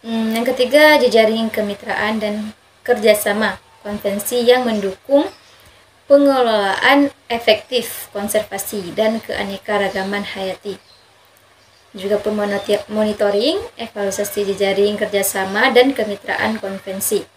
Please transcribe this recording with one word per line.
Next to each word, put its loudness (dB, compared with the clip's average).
Hmm, -2
yang -2
ketiga, 6
jejaring 2
kemitraan -4
dan -6
kerjasama 2
konvensi -4
yang 6
mendukung 0
pengelolaan 4
efektif -2
konservasi -6
dan 0
keanekaragaman -4
hayati. -8
Juga -2
pemonoti-, -4
monitoring, 0
evaluasi -6
jejaring 0
kerjasama -2
dan 6
kemitraan -4
konvensi. -4